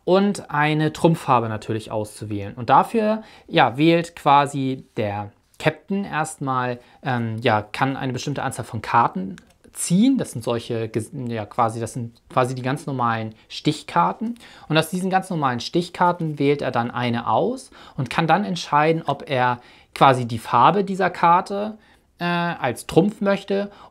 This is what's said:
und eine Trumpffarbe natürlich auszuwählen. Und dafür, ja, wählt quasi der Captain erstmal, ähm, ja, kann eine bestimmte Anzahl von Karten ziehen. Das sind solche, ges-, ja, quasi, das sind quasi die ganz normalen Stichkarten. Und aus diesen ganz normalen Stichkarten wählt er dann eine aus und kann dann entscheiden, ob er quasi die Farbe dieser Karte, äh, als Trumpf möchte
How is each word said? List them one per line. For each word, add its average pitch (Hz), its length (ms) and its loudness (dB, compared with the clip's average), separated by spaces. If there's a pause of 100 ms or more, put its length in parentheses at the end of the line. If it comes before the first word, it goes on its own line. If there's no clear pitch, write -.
und 196 460 2
eine 151 420 2
Trumpffarbe 135 560 2
natürlich 110 420 -6
auszuwählen. 107 640 -6
Und - 160 -4
dafür, 214 520 2 (260)
ja, 127 280 4
wählt 165 380 4
quasi 139 680 2 (120)
der 101 360 -4 (260)
Captain 196 460 -2
erstmal, 131 720 -4 (240)
ähm, 117 380 -2
ja, 110 220 2
kann 135 340 -2
eine 135 160 -6
bestimmte 131 320 -6
Anzahl 127 200 -6
von 113 160 -8
Karten 120 560 0 (420)
ziehen. 233 400 2
Das - 140 -4
sind 120 100 -8
solche, 113 460 -4
ges-, 110 240 -6 (160)
ja, 113 180 -6
quasi, 113 320 -2
das 113 140 -6
sind 117 360 -10
quasi 131 260 0
die 127 80 -8
ganz 131 240 -4
normalen 113 480 -2 (140)
Stichkarten. 180 840 -2 (340)
Und 151 80 0
aus 156 140 0
diesen 185 180 -4
ganz 185 220 -2
normalen 139 300 -2
Stichkarten 170 800 -2
wählt 143 240 0
er 131 100 -4
dann 120 180 -2
eine 120 380 -4
aus 180 420 -2 (260)
und 135 140 -4
kann 165 160 -2
dann 180 180 4
entscheiden, 160 640 0
ob 139 240 -4
er 123 300 0 (340)
quasi 131 320 6
die 117 120 -6
Farbe 160 460 4
dieser 185 260 -2
Karte, 196 680 2 (400)
äh, 175 60 -6
als 170 640 -2
Trumpf 202 320 2
möchte 196 500 -2 (200)